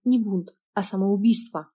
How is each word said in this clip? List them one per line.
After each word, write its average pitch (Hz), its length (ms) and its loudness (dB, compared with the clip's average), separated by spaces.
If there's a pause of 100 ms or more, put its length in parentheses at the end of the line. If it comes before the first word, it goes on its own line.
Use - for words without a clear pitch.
не 247 140 2
бунт, 196 320 -4 (240)
а 208 80 -2
самоубийство. 196 920 0